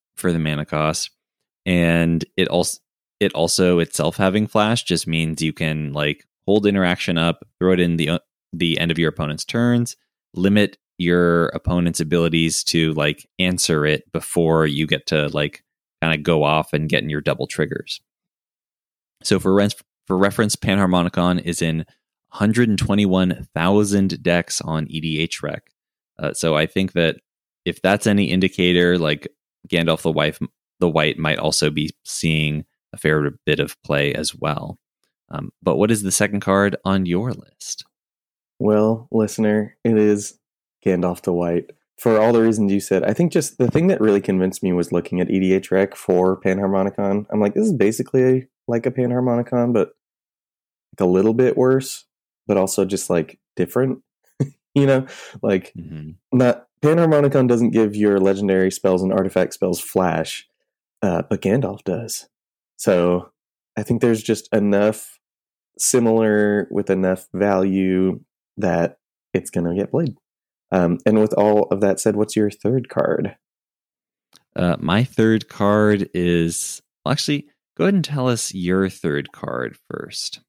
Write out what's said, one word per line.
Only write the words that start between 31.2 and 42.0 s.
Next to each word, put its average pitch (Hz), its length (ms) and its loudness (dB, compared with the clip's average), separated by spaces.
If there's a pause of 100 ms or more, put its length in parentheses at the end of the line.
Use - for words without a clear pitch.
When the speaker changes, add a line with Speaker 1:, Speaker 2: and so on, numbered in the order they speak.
Speaker 1:
also 76 320 0
be 76 180 -4 (140)
seeing 76 640 -4 (260)
a - 60 -20
fair 76 340 0 (140)
bit 76 140 0
of - 220 -6
play 71 320 -2
as - 220 -8
well. - 420 -8 (520)
Um, - 220 -12 (120)
but 71 140 2
what 104 120 2
is 107 140 0
the 95 80 -2
second 101 300 -2
card 98 340 2 (100)
on 95 220 0
your 101 240 -2
list? - 540 -14 (760)
Speaker 2:
Well, 107 520 2
listener, 107 720 0
it 113 140 2
is 104 400 0 (480)
Gandalf 90 360 0
the 92 120 -2
White. 87 380 -2 (260)
For 113 220 2